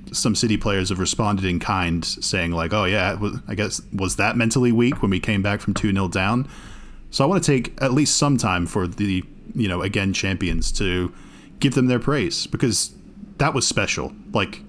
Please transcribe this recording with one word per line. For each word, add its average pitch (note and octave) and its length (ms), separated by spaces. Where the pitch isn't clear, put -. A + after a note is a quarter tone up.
some - 240
City G#2+ 220
players G2 320
have F#2 100
responded F#2+ 460
in F2 160
kind, F2 440
saying, E2+ 480
like, E2+ 200
"Oh, G#2 120
yeah, F#2+ 280
w-, G#2 340
I A#2 80
guess, G2+ 260
was F#2+ 240
that A2+ 200
mentally A#2+ 360
weak A#2+ 300
when G2+ 80
we F#2 100
came G2+ 220
back G2+ 180
from G2 140
two G#2 180
nil F#2+ 160
down?" G#2 400
So - 140
I - 40
wanna F#3 120
take C3 420
at C3 100
least C#3+ 240
some C#3+ 220
time F2+ 280
for F#2 220
the, F#2+ 340
you A2 140
know, F2 140
again, G2 320
champions F#2 580
to F2+ 400
give C3+ 140
them B2+ 120
their B2 140
praise, C3+ 460
because - 460
that D3 140
was C3 140
special. D#2 460
Like, G2+ 360